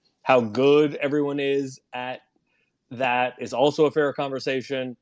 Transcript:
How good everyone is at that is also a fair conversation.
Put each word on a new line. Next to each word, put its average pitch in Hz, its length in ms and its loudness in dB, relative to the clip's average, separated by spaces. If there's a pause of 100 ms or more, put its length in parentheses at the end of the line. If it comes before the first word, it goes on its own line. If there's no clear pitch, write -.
(220)
How 131 180 4
good 143 560 2
everyone 143 440 -2
is 139 400 -2 (140)
at 123 260 -8 (720)
that 123 500 0
is 117 140 -8
also 143 320 4
a 139 40 2
fair 143 220 0
conversation. 131 880 -4